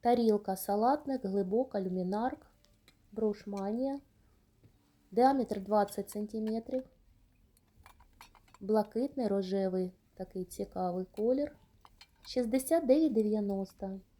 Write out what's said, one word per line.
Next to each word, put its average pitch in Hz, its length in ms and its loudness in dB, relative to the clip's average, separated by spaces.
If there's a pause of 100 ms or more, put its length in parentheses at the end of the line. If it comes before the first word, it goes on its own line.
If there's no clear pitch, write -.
Тарілка, 220 560 2
салатник, 262 680 0
глибока, 202 560 0
люмінарк, 190 680 -4 (640)
брошманія. 214 880 -4 (1080)
Діаметр 240 500 4
двадцять 202 500 0
сантиметрів. 220 720 -4 (1800)
Блакитний, 214 680 0
рожевий, 185 640 -2 (220)
такий 185 300 -10
цікавий 185 640 -6 (100)
колір. 262 400 0 (680)
Шістдесят 262 640 0
дев'ять 285 260 6
дев'яносто. 202 880 -2 (200)